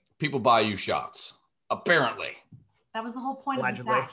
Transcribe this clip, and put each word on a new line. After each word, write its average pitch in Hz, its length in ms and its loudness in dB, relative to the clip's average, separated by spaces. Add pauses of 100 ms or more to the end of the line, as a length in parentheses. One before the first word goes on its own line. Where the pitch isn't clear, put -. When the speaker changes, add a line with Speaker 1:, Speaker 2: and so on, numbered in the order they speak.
(200)
Speaker 1:
people 139 200 -2
buy 117 220 6
you 107 140 2
shots. - 580 -4 (360)
Apparently. 117 600 0 (640)
Speaker 2:
That 226 100 -8
was 233 120 -10
the 262 40 -10
whole 254 160 -6
point 269 240 -6
Speaker 3:
Allegedly. 247 320 -4
Speaker 2:
of - 220 0